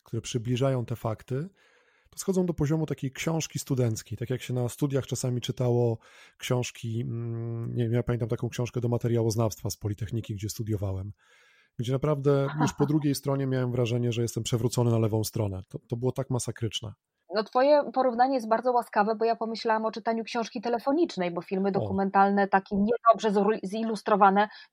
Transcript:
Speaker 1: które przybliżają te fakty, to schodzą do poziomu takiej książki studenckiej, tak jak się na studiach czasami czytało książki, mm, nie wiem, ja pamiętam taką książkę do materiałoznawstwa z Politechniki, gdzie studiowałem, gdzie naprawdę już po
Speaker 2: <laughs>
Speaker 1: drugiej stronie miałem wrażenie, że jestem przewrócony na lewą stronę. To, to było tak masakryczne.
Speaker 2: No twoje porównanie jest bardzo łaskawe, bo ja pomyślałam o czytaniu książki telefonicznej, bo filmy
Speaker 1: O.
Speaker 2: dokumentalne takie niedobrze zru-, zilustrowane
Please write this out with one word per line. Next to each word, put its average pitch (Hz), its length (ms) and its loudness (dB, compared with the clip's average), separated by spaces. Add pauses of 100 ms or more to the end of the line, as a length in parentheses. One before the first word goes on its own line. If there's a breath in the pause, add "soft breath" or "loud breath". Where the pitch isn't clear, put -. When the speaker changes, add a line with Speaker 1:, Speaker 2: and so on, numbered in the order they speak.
Speaker 1:
które 113 200 -8
przybliżają 123 640 -2
te 117 120 -6
fakty, 127 520 -6 (640 soft breath)
to - 80 -20
schodzą 185 280 0
do 170 80 -2
poziomu 156 320 2
takiej 139 260 -4
książki - 460 -4
studenckiej, 117 600 -2
tak 117 120 -6
jak 127 120 -4
się 123 120 -6
na 123 140 0
studiach 135 380 -2
czasami 123 340 -2
czytało 120 580 2 (400 loud breath)
książki, 120 640 -4
mm, 117 720 -6
nie 120 100 0
wiem, 113 80 0
ja 120 100 4
pamiętam 120 260 -2
taką 120 200 -2
książkę 123 320 -4
do 117 80 0
materiałoznawstwa 117 840 0
z - 60 -8
Politechniki, 107 580 -6
gdzie 101 140 -6
studiowałem, 101 640 -4 (680 soft breath)
gdzie 123 140 -2
naprawdę 139 560 2 (120)
już 147 120 2
po 147 160 0
Speaker 2:
<laughs> 147 40 0
Speaker 1:
drugiej 147 220 2
stronie 139 320 -2
miałem 127 260 0
wrażenie, 120 400 0
że 113 100 0
jestem 113 200 -2
przewrócony 120 480 0
na 117 80 4
lewą 110 260 2
stronę. 101 440 -4
To, - 100 -10 (100)
to 117 80 -4
było 123 160 -2
tak - 180 -6
masakryczne. 113 640 -6 (420)
Speaker 2:
No 214 100 0
twoje 277 500 4
porównanie 254 400 2
jest 226 140 -2
bardzo 226 240 2
łaskawe, 226 420 2
bo 214 100 -2
ja 226 120 2
pomyślałam 220 480 -2
o 220 60 -2
czytaniu 226 340 -4
książki 233 360 -6
telefonicznej, 240 680 0
bo 170 120 -6
filmy 196 260 0
Speaker 1:
O. 196 40 0
Speaker 2:
dokumentalne 196 760 2
takie 196 280 2
niedobrze 220 540 4
zru-, 202 320 2
zilustrowane 202 840 4 (240 loud breath)